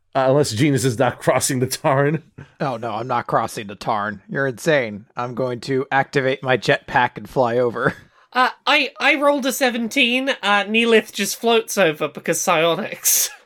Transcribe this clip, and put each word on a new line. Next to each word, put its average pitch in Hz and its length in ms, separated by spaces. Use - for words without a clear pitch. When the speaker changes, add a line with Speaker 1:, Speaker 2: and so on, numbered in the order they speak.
Speaker 1:
uh, 135 140
unless 143 220
Genius 127 320
is 123 140
not 127 220
<laughs> - 20
crossing 131 380
the 123 80
tarn. 143 560
Speaker 2:
Oh, 135 180
no, 110 180
I'm 117 120
not 120 200
crossing 113 400
the 101 80
tarn. 104 520
You're 139 200
insane. 113 580
I'm 123 200
going 127 260
to 135 300
activate 135 500
my 127 160
jetpack - 600
and 104 120
fly 120 280
over. 123 420
<laughs> - 40
Speaker 3:
Uh, 247 180
I, 277 320
I 277 160
rolled 285 320
a 262 40
seventeen. 247 760
Uh, 202 360
Neelith 220 460
just - 260
floats 226 420
over 156 280
because - 320
psionics. 170 920